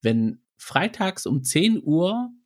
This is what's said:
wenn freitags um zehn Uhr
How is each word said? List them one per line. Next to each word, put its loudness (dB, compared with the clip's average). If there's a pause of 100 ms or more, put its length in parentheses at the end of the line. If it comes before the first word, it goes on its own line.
wenn 0 (140)
freitags -2
um -2
zehn 2
Uhr 0 (160)